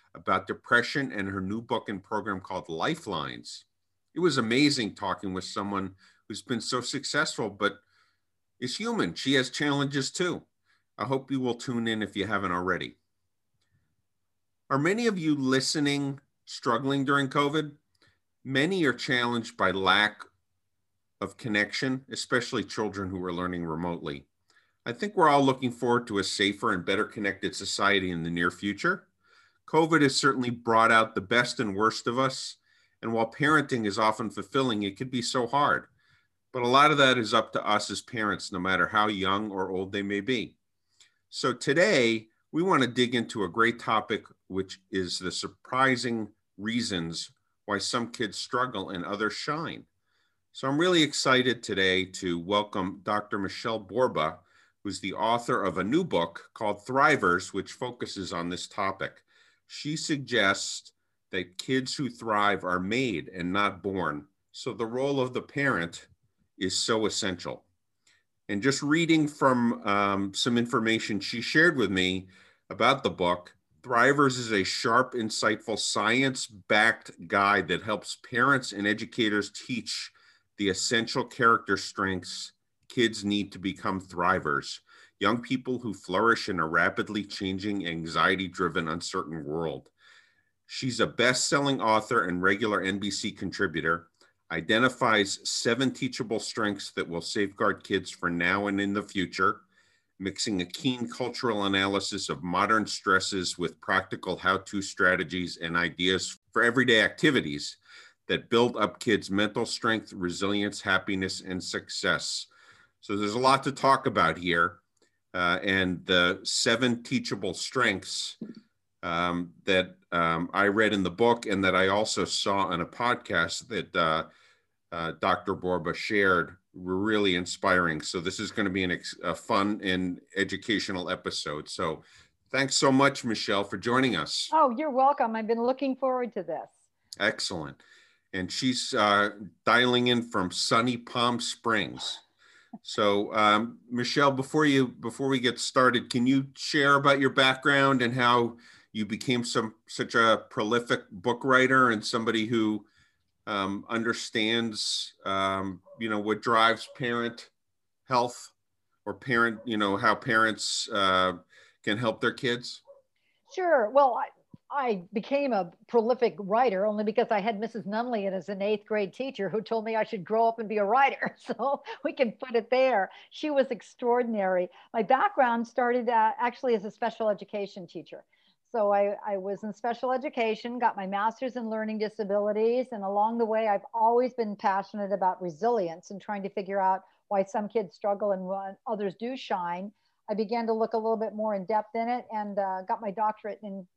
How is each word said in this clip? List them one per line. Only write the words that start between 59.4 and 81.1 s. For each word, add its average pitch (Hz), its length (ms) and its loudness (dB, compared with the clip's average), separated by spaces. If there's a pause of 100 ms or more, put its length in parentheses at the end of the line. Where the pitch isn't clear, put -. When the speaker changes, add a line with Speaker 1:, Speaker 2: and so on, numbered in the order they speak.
Speaker 1:
She 151 300 -8
suggests 117 960 0 (380)
that 90 260 -6
kids 131 360 -2
who 131 160 -4
thrive 104 540 0
are 90 160 0
made 98 560 -4
and 90 160 -4
not 98 320 0
born. 82 440 -4 (260)
So - 180 -8
the 107 140 -6
role 135 340 -2
of 123 140 -2
the 120 80 -4
parent 127 640 -2 (500)
is 95 220 -2
so 110 260 0
essential. 90 600 -6 (840)
And 101 140 -4
just 135 200 2
reading 156 460 2
from, 120 580 2
um, 101 480 2
some 120 240 0
information 113 640 0
she 113 220 -6
shared 160 340 4
with 104 160 2
me 92 380 0 (420)
about 117 320 4
the 104 80 2
book, 87 420 -2 (300)
Thrivers 127 560 4
is 117 120 -6
a 98 120 4
sharp, 120 500 2
insightful, 110 640 -2
science-backed 110 1500 0
guide 101 400 4
that 85 160 -2
helps 107 340 -6 (100)
parents 127 440 2
and 101 160 -2
educators 107 640 0
teach - 600 -8 (460)
the 101 120 0
essential 113 540 0